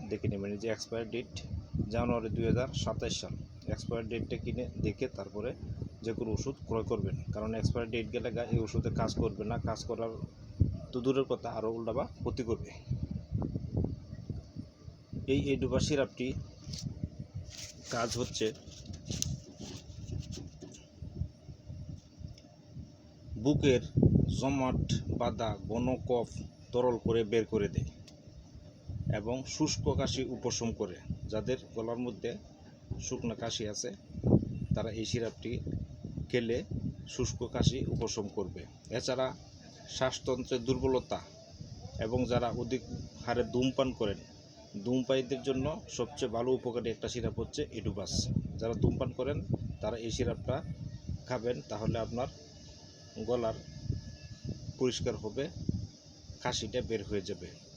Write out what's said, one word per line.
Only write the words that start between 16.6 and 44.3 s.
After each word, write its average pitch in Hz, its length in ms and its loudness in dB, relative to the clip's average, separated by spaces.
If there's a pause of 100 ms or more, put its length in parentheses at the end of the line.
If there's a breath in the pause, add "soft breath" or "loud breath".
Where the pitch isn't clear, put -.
কাজ 117 220 2
হচ্ছে 117 300 2 (4000)
বুকের 139 400 8 (560)
জমাট 131 440 4 (380)
বাঁধা 117 300 2 (180)
ঘন 117 180 2 (220)
কফ 120 200 4 (440)
তরল 123 240 6 (100)
করে 113 140 6 (120)
বের 113 200 6
করে 104 220 4
দেয় - 140 2 (1300)
এবং 113 180 0 (180)
শুষ্ক - 300 2 (140)
কাশি 131 240 2 (140)
উপশম 117 360 0
করে। 92 240 -2 (360)
যাদের 110 260 2 (140)
গলার 117 340 -2
মধ্যে 113 240 -2 (760)
শুকনো 120 360 -2
কাশি 113 300 -2
আছে - 180 -4 (840)
তারা 110 160 2 (100)
এই 107 120 0
সিরাপটি 113 400 -2 (800)
খেলে 120 280 4 (560)
শুষ্ক 120 260 0 (140)
কাশি 123 240 4 (160)
উপশম 110 320 0 (100)
করবে। 90 260 -4 (360)
এছাড়া 131 280 2 (720)
শ্বাসতন্ত্রের 127 680 2
দুর্বলতা 127 540 4 (840)
এবং 117 140 2 (120)
যারা 120 180 4 (140)
অধিক 120 200 0 (420)
হারে 120 180 2 (120)
ধূমপান 127 340 4 (120)
করেন, 101 180 2 (640)